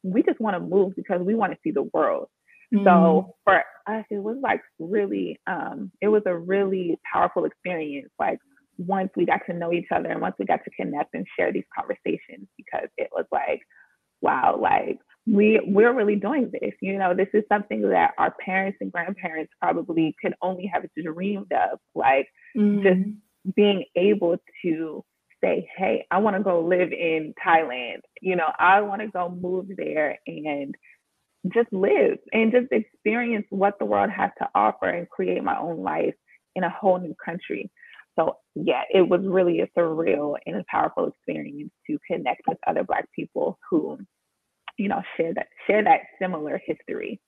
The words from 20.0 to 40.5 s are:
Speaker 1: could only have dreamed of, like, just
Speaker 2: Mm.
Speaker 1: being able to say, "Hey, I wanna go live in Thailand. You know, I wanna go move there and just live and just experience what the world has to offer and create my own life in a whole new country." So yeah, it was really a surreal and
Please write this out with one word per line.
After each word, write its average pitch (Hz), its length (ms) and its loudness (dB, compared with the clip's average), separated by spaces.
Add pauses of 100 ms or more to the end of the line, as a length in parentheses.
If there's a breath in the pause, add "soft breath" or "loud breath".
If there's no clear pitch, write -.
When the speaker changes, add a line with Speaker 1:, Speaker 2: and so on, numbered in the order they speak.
Speaker 1:
could - 220 -4
only 185 240 -4
have 170 180 -4 (100)
dreamed 180 560 -6
of, 98 280 0 (160)
like, - 320 2 (280 soft breath)
just 202 440 4
Speaker 2:
Mm. 208 160 -4 (400)
Speaker 1:
being 202 300 4 (100)
able 180 420 2 (260)
to 160 420 -4 (340)
say, - 380 0
"Hey, 185 320 0
I 175 80 2
wanna 202 240 2
go 180 180 2
live 175 320 2
in 160 440 -2
Thailand. 127 680 0 (180)
You 180 160 0
know, 160 220 0
I 190 240 6
wanna 208 260 -4
go 180 220 -4
move 180 380 -6 (100)
there 151 480 -2
and 151 500 -8 (760 soft breath)
just 233 180 2
live 196 460 2 (160)
and 226 180 4
just 247 200 2
experience 226 800 -2
what 196 260 0
the 220 80 -4
world 202 240 2
has 196 300 -4
to - 160 -4
offer 107 320 2
and 175 220 -2
create 180 340 -2
my - 140 -2
own 170 260 -6
life 160 320 -2 (400 soft breath)
in 185 80 -2
a 175 60 0
whole 185 280 2
new 175 180 -8
country." - 540 -10 (480 loud breath)
So 160 220 0 (160)
yeah, 139 340 0
it 185 180 6
was 180 200 2
really 175 320 2
a 190 80 0
surreal 160 720 0 (100)
and 165 80 -8